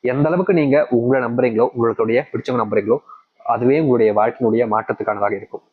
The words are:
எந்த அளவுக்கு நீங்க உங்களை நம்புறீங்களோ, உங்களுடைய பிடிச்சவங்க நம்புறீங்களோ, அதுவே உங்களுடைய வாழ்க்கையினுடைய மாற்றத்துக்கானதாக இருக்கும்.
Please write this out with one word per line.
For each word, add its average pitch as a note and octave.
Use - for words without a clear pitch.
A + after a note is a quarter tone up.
எந்த C3+
அளவுக்கு F3+
நீங்க C#3+
உங்களை B2+
நம்புறீங்களோ, A#2
உங்களுடைய A#2
பிடிச்சவங்க A#2+
நம்புறீங்களோ, G#2+
அதுவே B2
உங்களுடைய A#2+
வாழ்க்கையினுடைய A#2
மாற்றத்துக்கானதாக G#2
இருக்கும். -